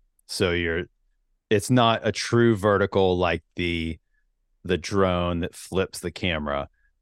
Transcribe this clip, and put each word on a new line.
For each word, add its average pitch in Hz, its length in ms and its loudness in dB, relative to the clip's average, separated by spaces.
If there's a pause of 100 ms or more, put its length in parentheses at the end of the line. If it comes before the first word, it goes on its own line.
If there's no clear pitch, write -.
(260)
So 92 260 0
you're, 85 320 -2 (640)
it's 104 200 0
not 117 360 4
a 107 60 2
true 117 420 2
vertical 95 640 2
like 85 240 0 (140)
the, 82 420 -4 (640)
the 90 140 0
drone 90 640 0
that 85 140 -6
flips - 440 -6
the 85 140 -8
camera. 73 560 -4 (340)